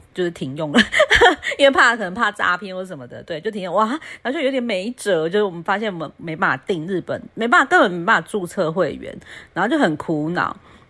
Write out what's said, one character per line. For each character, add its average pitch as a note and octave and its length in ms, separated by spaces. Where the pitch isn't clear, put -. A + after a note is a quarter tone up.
就 F3+ 100
是 E3+ 80
停 C3+ 260
用 D#3 140
了， A#3 80
<laughs> - 400
因 C#4+ 80
为 C#4 60
怕， C4 240
可 A3 80
能 F3+ 100
怕 A3 180
诈 F3+ 260
骗 F#3 180
或 F#3 80
什 F#3 140
么 B2 100
的， A#2+ 160
对， D#3+ 160
就 G3+ 120
停 G3+ 100
用， F3+ 120
哇， G#3+ 140
然 A#3+ 100
后 - 0
就 D#4+ 80
有 C4+ 120
点 C4+ 100
没 A3 360
辙， E3+ 320
就 G3+ 100
是 G#3+ 40
我 G3+ 60
们 E3+ 140
发 G3+ 160
现 G#3+ 120
我 F3 60
们 D#3+ 200
没 D#3+ 180
办 F3 140
法 C3+ 180
订 E3 200
日 F#3 140
本， C3+ 200
没 A3 140
办 E4+ 140
法， C4+ 40
根 F4 140
本 A3 120
没 F3 140
办 G3+ 160
法 D#3+ 80
注 G3 160
册 E3+ 260
会 D#3+ 220
员， - 220
然 E3+ 100
后 A3+ 60
就 D#4 100
很 F3+ 160
苦 D#3 360
恼。 D#3+ 240